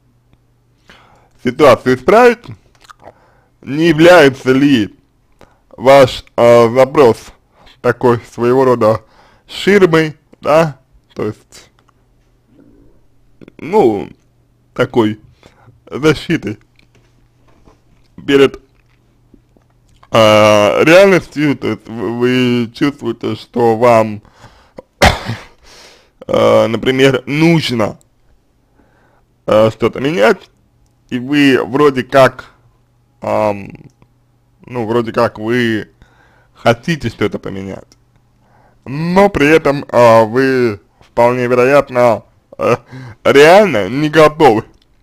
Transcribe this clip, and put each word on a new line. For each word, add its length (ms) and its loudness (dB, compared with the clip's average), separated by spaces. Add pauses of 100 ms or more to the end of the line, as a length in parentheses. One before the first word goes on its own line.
(1400)
ситуацию 520 2
исправить, 480 0 (1200)
не 260 -2
является 640 4
ли 420 0 (840)
ваш, 480 2 (120)
э, 340 4
запрос 640 0 (480)
такой 400 -2 (100)
своего 340 -2
рода 400 0 (420)
ширмой, 680 0 (240)
да, 380 -2 (360)
то 100 -10
есть, 460 -14 (1900)
ну, 520 -2 (640)
такой 460 -2 (680)
защитой 720 -6 (1700)
перед, 340 2 (1500)
э, 720 2
реальностью, 720 2
то 120 -8
есть 200 -10
вы, 300 -8
вы 560 -2
чувствуете, 600 -8
что 400 -2
вам, 460 0 (800)
<coughs> 1300 -8
э, 400 0
например, 600 -2
нужно, 720 -2 (1500)
э, 240 2
что-то 300 -6
менять, 500 -4 (600)
и 80 -8
вы 460 -2
вроде 380 -2
как, 480 0 (720)
ам, 520 -6 (960)
ну, 200 -10
вроде 260 -4
как 260 -4
вы 500 -4 (720)
хотите 460 -4
что-то 300 -6
поменять, 480 -14 (1000)
но 440 -2
при 200 -2
этом, 400 0
а, 360 4
вы 560 -2 (200)
вполне 460 -2
вероятно, 800 0 (340)
э, 180 -2 (480)
реально 640 4
не 200 -4
готовы. 560 2 (380)